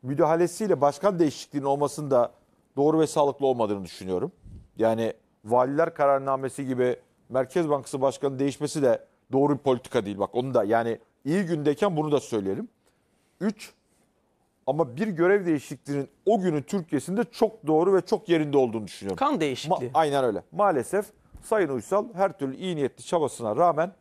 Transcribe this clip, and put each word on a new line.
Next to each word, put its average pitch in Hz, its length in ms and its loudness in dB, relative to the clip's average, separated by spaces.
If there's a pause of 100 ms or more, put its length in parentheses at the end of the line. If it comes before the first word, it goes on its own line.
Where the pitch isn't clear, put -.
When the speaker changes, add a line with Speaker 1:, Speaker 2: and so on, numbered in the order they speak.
Speaker 1:
müdahalesiyle 165 800 0
başkan 165 380 2
değişikliğinin 143 480 -2
olmasının 143 440 -2
da 120 200 4 (440)
doğru 156 240 2
ve 156 80 4
sağlıklı 139 380 0
olmadığını 107 400 0
düşünüyorum. 90 460 -4 (460)
Yani 113 360 0 (320)
valiler 135 480 2
kararnamesi 135 720 0
gibi 123 300 0 (340)
Merkez 135 400 -2
Bankası 139 320 -2
Başkanı'nın 135 380 -2
değişmesi 143 420 -2
de 117 240 2 (260)
doğru 139 220 4
bir 131 60 -2
politika 127 460 0
değil. 101 140 -6
Bak 101 140 -2
onu 127 200 -2
da 117 100 4
yani 113 360 0 (260)
iyi 175 200 0
gündeyken 160 520 0
bunu 151 140 0
da 143 80 4
söyleyelim. 107 480 -4 (720)
Üç, 208 320 -6 (960)
ama 135 300 -2
bir 214 100 -2
görev 185 380 2
değişikliğinin 143 640 -4 (160)
o 202 160 2
günün 156 200 0
Türkiye'sinde 185 640 -4
çok - 440 -2
doğru 165 260 4
ve 185 80 4
çok 175 280 -4
yerinde 156 280 2
olduğunu 113 300 0
düşünüyorum. 95 300 -8
Speaker 2:
Kan 277 220 0
değişikliği. 143 460 -2
Speaker 1:
Ma-, 123 80 -8
aynen 143 300 2
öyle. 104 280 0
Maalesef 190 540 0 (380)
Sayın 196 260 0
Uysal 185 440 -2
her 185 240 -2
türlü 135 180 -6
iyi 180 200 -6
niyetli 139 280 -4
çabasına 120 520 -2
rağmen 165 460 2